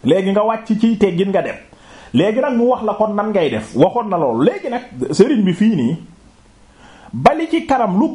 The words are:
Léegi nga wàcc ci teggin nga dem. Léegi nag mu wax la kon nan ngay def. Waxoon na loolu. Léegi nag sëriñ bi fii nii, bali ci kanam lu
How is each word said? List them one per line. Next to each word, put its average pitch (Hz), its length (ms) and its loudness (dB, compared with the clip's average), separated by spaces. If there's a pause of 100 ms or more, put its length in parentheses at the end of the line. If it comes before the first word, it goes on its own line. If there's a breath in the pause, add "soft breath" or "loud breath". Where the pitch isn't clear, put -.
Léegi 190 280 2
nga 208 100 2
wàcc 220 240 -4 (140)
ci 226 180 2
teggin 196 320 0
nga 180 120 0
dem. - 120 -8 (580 loud breath)
Léegi 208 280 2
nag 269 160 0
mu 233 140 2
wax 247 120 -2
la 214 120 -2
kon 214 200 -2
nan 208 160 -2
ngay 175 200 0
def. 107 260 -8
Waxoon 190 320 2
na 185 100 -2
loolu. 123 240 0
Léegi 330 260 0
nag 240 140 -6 (300)
sëriñ 214 320 2
bi 180 80 2
fii 208 240 2
nii, 131 200 0 (1160 loud breath)
bali 208 380 2
ci 330 160 -2
kanam 220 340 0
lu - 140 2